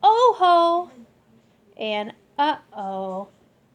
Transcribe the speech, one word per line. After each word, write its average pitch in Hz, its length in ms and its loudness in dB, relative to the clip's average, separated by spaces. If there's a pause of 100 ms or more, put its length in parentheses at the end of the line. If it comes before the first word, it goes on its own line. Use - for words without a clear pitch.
Ojo! 359 880 2 (840)
And 214 380 -8 (240)
uh-oh, 196 920 -6 (460)